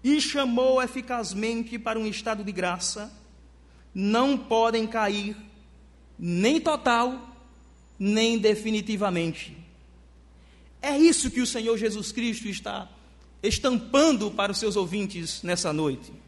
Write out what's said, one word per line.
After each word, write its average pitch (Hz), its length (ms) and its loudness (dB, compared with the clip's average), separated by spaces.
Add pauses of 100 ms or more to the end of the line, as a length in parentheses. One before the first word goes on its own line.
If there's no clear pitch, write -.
e 294 160 4
chamou 262 640 2
eficazmente 233 960 -4
para 226 180 -4
um 220 80 -2
estado 214 380 -4
de 202 80 -6
graça, 180 600 -4 (840)
não 226 440 2
podem 226 480 2
cair 208 500 -2 (840)
nem 185 400 2
total, 254 720 0 (680)
nem 220 400 2
definitivamente. 208 1200 0 (1200)
É 277 160 0
isso 311 340 6
que - 80 -2
o 247 80 2
Senhor 226 300 0
Jesus 208 340 -2
Cristo 233 360 -4
está 196 420 -8 (520)
estampando 254 920 2
para 202 200 -2
os 196 60 -4
seus 208 180 -2
ouvintes 185 680 -4
nessa 175 300 -2
noite. 151 400 -2 (160)